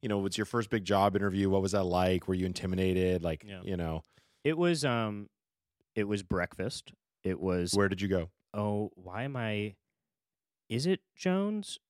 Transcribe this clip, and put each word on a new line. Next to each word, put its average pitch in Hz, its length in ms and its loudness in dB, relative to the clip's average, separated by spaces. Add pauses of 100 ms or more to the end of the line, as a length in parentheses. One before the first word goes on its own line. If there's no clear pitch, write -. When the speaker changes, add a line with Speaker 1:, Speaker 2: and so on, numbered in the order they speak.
Speaker 1:
you 117 60 -4
know, 104 100 2
"What's 98 200 -2
your 107 80 2
first 117 240 -2
big 107 140 0
job 98 320 4
interview? 98 340 2
What 95 120 4
was 95 100 0
that 98 120 2
like? 90 440 2
Were 95 60 0
you 92 120 -2
intimidated?" 92 760 0
Like, 82 240 -4
Speaker 2:
Yeah. 95 180 -14
Speaker 1:
you 95 120 -4
know. 80 260 -4 (420)
Speaker 2:
It 156 120 2
was, 170 280 2
um, 110 440 -2 (680)
it 107 100 0
was 101 180 -2
breakfast. 92 720 -4 (320)
It 92 160 -2
was 90 340 0
Speaker 1:
Where 101 140 4
did 92 120 -2
you 98 80 -2
go? 87 220 0 (240)
Speaker 2:
Oh, 104 400 -2
why 92 300 -10
am 139 120 -6
I, 107 380 -2 (960)
is 139 180 -2
it 185 140 2 (160)
Jones? 196 640 -2 (120)